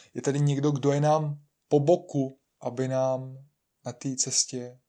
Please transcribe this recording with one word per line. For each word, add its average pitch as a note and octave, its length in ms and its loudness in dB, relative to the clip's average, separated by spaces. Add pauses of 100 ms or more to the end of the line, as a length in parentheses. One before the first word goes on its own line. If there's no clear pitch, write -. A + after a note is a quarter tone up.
(140)
je B2 80 -8
tady C#3 180 0
někdo, C#3+ 320 2
kdo C#3 200 2
je C#3+ 100 2
nám D3+ 380 0 (280)
po D3 120 4
boku, C#3+ 600 2 (220)
aby B2+ 260 -4
nám C3 500 -2 (480)
na B2 60 -8
té C3 240 -6
cestě B2+ 720 -4